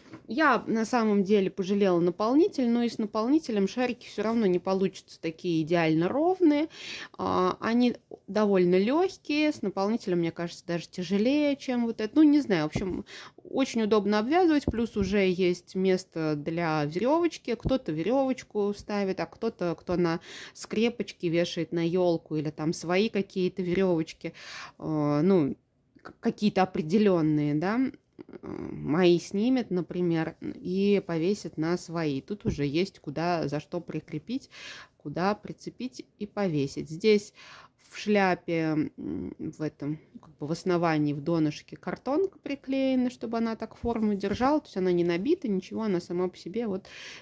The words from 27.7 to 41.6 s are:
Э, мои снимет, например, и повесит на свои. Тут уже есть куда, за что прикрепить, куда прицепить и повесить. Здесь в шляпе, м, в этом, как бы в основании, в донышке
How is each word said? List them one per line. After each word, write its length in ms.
Э, 40
мои 460
снимет, 540
например, 720
и 640
повесит 500
на 200
свои. 440
Тут 240
уже 200
есть 340
куда, 480
за 140
что 200
прикрепить, 680
куда 380
прицепить 720
и 80
повесить. 600
Здесь 440
в 80
шляпе, 1000
м, 420
в 220
этом, 380
как 160
бы 100
в 40
основании, 600
в 80
донышке 560